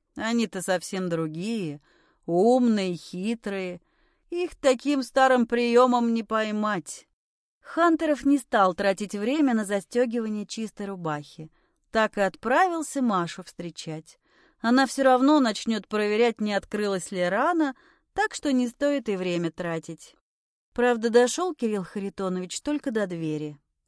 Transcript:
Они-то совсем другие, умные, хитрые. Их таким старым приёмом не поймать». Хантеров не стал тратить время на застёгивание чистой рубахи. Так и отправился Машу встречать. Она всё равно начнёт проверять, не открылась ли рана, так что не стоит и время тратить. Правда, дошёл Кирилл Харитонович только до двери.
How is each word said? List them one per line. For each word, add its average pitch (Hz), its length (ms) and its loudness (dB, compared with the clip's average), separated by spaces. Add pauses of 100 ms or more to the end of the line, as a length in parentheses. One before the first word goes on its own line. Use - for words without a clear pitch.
(160)
Они-то 226 460 -2
совсем 185 460 -4
другие, 165 720 -6 (460)
умные, 208 720 2
хитрые. 190 840 -8 (500)
Их 349 240 -6
таким 269 480 0
старым 254 440 4
приёмом 240 680 2
не 226 80 -2
поймать». 214 840 -4 (540)
Хантеров 320 640 2
не 277 140 4
стал 196 360 2
тратить 196 400 -2
время 247 400 2
на 220 100 0
застёгивание 214 840 -2
чистой 208 400 -10
рубахи. 156 640 -8 (400)
Так 220 260 0
и - 20 2
отправился 285 800 0
Машу 185 440 -2
встречать. 160 760 -14 (420)
Она 247 260 4
всё 269 160 -2
равно 269 380 6
начнёт 220 480 -2
проверять, 214 520 0
не 208 140 -2
открылась 196 560 -4
ли 185 180 -4
рана, 285 460 0 (380)
так 415 220 -2
что - 180 -2
не 247 160 2
стоит 285 400 -2
и 202 80 -2
время 175 340 -2
тратить. 165 640 -10 (580)
Правда, 240 380 0
дошёл 247 440 2
Кирилл 214 300 -4
Харитонович 185 760 -6
только 294 300 -4
до 214 160 -2
двери. 156 520 -6 (300)